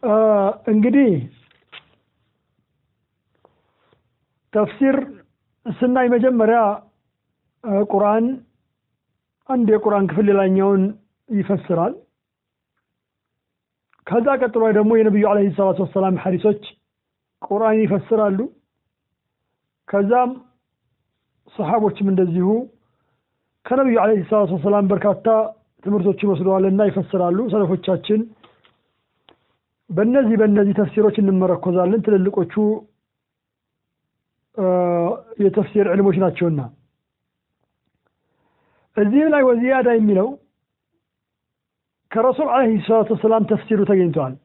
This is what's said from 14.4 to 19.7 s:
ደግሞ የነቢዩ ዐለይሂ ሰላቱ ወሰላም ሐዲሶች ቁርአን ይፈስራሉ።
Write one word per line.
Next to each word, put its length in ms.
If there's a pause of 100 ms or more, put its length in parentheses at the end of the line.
ደግሞ 200
የነቢዩ 320
ዐለይሂ 260
ሰላቱ 280
ወሰላም 380
ሐዲሶች 460 (800)
ቁርአን 360
ይፈስራሉ። 640 (1500)